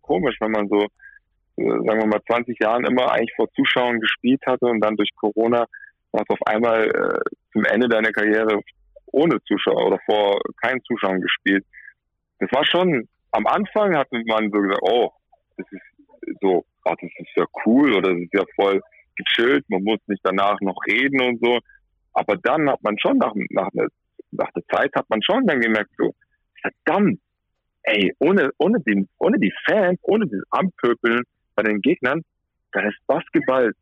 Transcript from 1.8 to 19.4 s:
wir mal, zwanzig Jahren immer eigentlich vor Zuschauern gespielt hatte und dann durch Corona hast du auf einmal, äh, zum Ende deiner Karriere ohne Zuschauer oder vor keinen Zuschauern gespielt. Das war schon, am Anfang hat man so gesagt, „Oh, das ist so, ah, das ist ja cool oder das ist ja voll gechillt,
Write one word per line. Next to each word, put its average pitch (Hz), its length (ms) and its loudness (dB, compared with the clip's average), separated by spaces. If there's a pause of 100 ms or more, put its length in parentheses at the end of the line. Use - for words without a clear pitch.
wir 107 60 0
mal, 107 200 0
zwanzig 117 340 -2
Jahren 113 240 2
immer 127 280 0
eigentlich 117 240 -2
vor 113 160 -2
Zuschauern 123 480 0
gespielt 123 440 0
hatte 123 220 0
und 113 140 0
dann 107 160 0
durch 101 200 0
Corona 117 500 0 (460)
hast 110 160 -2
du - 60 0
auf - 120 -4
einmal, 113 420 2
äh, - 420 -2 (220)
zum 107 120 0
Ende 117 240 2
deiner 110 220 2
Karriere 107 500 0 (460)
ohne 143 380 2
Zuschauer - 420 0
oder 95 180 2
vor 104 360 2 (220)
keinen 123 220 -2
Zuschauern 95 360 -2
gespielt. 98 440 -2 (760)
Das 98 120 -4
war 143 140 0
schon, 170 420 0 (240)
am 107 160 -2
Anfang 202 500 0
hat 139 140 0
man 110 400 -2
so 104 100 2
gesagt, 98 220 0
„Oh, 107 280 2 (480)
das - 120 -12
ist - 720 -16
so, 95 240 0 (200)
ah, 85 160 0
das 90 180 -12
ist - 180 -10
ja 85 80 2 (220)
cool 127 280 4
oder 92 200 2
das 87 80 -4
ist 87 120 -10
ja 95 80 2 (140)
voll 98 240 2 (340)
gechillt, 135 540 0